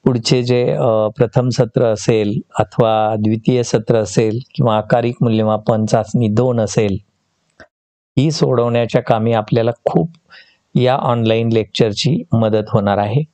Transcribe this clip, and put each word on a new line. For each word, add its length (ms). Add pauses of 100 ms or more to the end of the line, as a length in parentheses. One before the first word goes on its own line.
पुढचे 400
जे, 280
अ, 360
प्रथम 420
सत्र 440
असेल 480 (180)
अथवा 600
द्वितीय 440
सत्र 320
असेल 440 (160)
किंवा 220
अकारिक 440
मूल्यमापन 640
चाचणी 420
दोन 320
असेल, 380 (1200)
ही 140
सोडवण्याच्या 680
कामी 320
आपल्याला 380 (200)
खूप 180 (680)
या 200
ऑनलाइन 540
लेक्चरची 760 (100)
मदत 360
होणार 280
आहे. 260 (100)